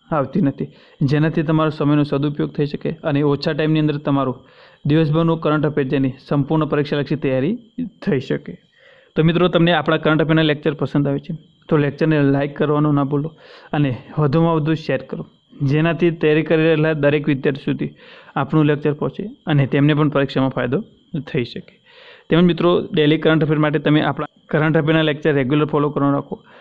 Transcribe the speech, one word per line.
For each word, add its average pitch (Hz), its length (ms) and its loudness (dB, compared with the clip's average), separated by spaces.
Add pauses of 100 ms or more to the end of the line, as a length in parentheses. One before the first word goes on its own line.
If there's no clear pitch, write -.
(140)
આવતી 139 260 -2
નથી, 135 280 -2 (340)
જેનાથી 151 400 0
તમારો 156 280 0
સમયનો 147 320 0
સદુપયોગ 147 480 -2
થઈ 147 160 -2
શકે 147 240 -6
અને 151 320 -2
ઓછા 143 300 0
ટાઈમની 156 280 0
અંદર 151 160 0
તમારું 139 400 -2 (500)
દિવસભરનું 165 540 2
કરંટ 151 260 0
અફેર 147 180 -2
જેની 135 280 0 (160)
સંપૂર્ણ 151 360 0
પરીક્ષાલક્ષી 147 520 -2
તૈયારી 139 420 -2 (440)
થઈ 151 180 0
શકે. - 340 -8 (600)
તો 156 60 2
મિત્રો, 170 260 4
તમને 170 240 4
આપણા 156 240 0
કરંટ 156 260 0
અફેરના 160 200 2
લેક્ચર 147 320 -2
પસંદ 143 340 -2
આવે 139 100 -2
છે 156 140 -10 (360)
તો 165 80 2
લેક્ચરને 147 460 2
લાઈક 139 340 0
કરવાનું 151 380 0
ના 143 100 2
ભૂલો 143 260 -4 (420)
અને 139 240 0 (220)
વધુમાં 160 360 2
વધુ 156 200 0
શેર 143 280 -4
કરો, - 240 -12 (360)
જેનાથી 160 480 2
તૈયારી 156 320 2
કરી 160 200 2
રહેલા 160 300 2
દરેક 147 360 0
વિદ્યાર્થી 139 360 -2
સુધી 143 260 -4 (460)
આપણું 151 280 2
લેક્ચર 151 280 0
પહોંચે 151 320 -6 (220)
અને 143 200 2
તેમને 147 280 2
પણ 147 140 2
પરીક્ષામાં 139 420 0
ફાયદો 131 340 -4 (480)
થઈ 127 120 -2
શકે. - 300 -16 (560)
તેમજ 170 140 4
મિત્રો, 175 260 2 (240)
ડેલી 151 240 2
કરંટ 156 240 2
અફેર 151 160 0
માટે 151 200 0
તમે 151 220 2
આપણા 151 260 -4 (240)
કરંટ 156 260 0
અફેરના 160 260 2
લેક્ચર 151 320 0
રેગ્યુલર 143 300 2
ફોલો 147 260 0
કરવાનું 139 240 0
રાખો - 280 -8 (180)